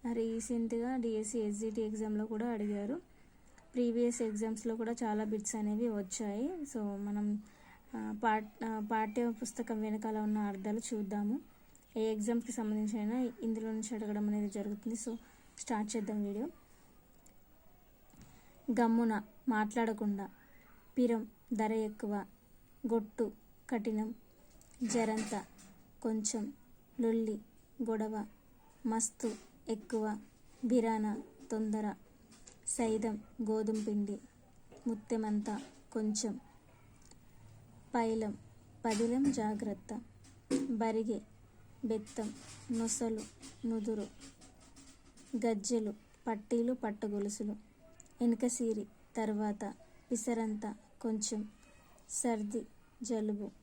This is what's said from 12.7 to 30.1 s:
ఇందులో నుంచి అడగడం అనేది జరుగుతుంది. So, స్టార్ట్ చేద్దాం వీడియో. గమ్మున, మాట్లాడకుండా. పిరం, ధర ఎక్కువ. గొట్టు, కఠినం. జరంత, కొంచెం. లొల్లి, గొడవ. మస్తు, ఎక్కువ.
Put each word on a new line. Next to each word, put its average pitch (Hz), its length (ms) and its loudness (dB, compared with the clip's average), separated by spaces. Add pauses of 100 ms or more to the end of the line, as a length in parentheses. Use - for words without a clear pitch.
ఇందులో 220 320 -2
నుంచి 220 220 -4
అడగడం 208 340 0
అనేది 208 220 0
జరుగుతుంది. 208 460 -4 (120)
So, 233 80 -4 (420)
స్టార్ట్ 214 380 -2
చేద్దాం 208 280 0
వీడియో. 208 240 -2 (2250)
గమ్మున, 226 420 6 (260)
మాట్లాడకుండా. 214 840 0 (680)
పిరం, 226 300 4 (240)
ధర 214 200 2
ఎక్కువ. 214 540 -2 (640)
గొట్టు, 220 400 0 (380)
కఠినం. 220 440 0 (680)
జరంత, 220 640 0 (580)
కొంచెం. 220 500 0 (480)
లొల్లి, 226 400 2 (420)
గొడవ. 214 440 0 (600)
మస్తు, 226 480 0 (340)
ఎక్కువ. 214 500 -2 (460)